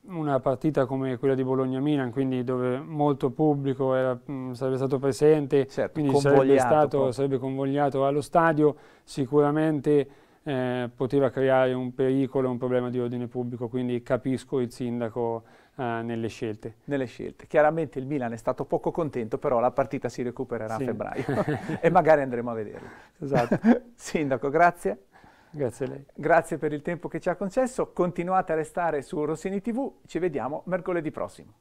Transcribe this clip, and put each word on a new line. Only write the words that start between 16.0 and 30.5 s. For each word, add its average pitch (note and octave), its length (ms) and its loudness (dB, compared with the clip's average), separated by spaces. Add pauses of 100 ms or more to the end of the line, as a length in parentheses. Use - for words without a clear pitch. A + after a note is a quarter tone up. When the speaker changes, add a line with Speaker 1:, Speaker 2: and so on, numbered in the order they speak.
Speaker 1:
nelle A2+ 280 -4
scelte. A2 460 -8 (100)
Speaker 2:
Nelle C#3 200 -2
scelte. - 400 -14
Chiaramente D3+ 540 2
il B2+ 80 -8
Milan B2+ 240 -4
è A#2 60 -8
stato B2+ 260 -4
poco E3 280 -2
contento, B2+ 460 -4
però B2+ 220 0
la B2 120 2
partita C3+ 360 -2
si B2 160 -6
recupererà A#2 540 -6
Speaker 1:
Sì. C3 60 -4
Speaker 2:
a - 20 -4
febbraio G#2+ 400 -6
Speaker 1:
<laughs> D3+ 560 -4
Speaker 2:
e E3+ 80 4
magari D#3 320 6
andremo A#2+ 280 -4
a A#2 40 -6
vederla. A2 340 -10 (320)
Speaker 1:
Esatto. C3 400 0 (160)
Speaker 2:
<laughs> - 180 -10
Sindaco, C#3 560 -2
grazie. F3 520 2 (480)
Speaker 1:
Grazie C#3 360 -4
a B2+ 40 -6
lei. C#3 240 -12
Speaker 2:
Grazie D3+ 440 2
per D3+ 160 -2
il D3 80 -6
tempo F3 260 -6
che D#3+ 120 -8
ci F#3 100 -2
ha E3+ 60 -2
concesso, G#3 560 -4
continuate F3+ 600 -2
a D#3+ 40 2
restare D#3 460 -2
su D3+ 220 -6
Rossini F#3+ 380 -4
T A#3 100 -6
V, B3 200 -4 (140)
ci - 140 -8
vediamo D3 460 -4